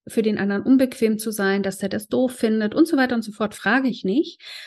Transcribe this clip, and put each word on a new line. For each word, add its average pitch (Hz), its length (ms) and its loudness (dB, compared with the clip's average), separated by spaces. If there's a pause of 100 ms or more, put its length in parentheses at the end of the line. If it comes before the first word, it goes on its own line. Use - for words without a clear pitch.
für 226 160 0
den 208 160 0
anderen 202 240 -2
unbequem 254 560 4
zu 226 120 -6
sein, 196 320 0
dass 190 140 -4
der 196 120 -4
das 208 180 -6
doof 247 260 0
findet 220 400 0
und 320 140 4
so 320 100 0
weiter 247 180 2
und 233 60 -2
so 214 100 -10
fort, 208 220 -4
frage 254 340 0
ich - 160 -4
nicht. 247 380 -2 (260)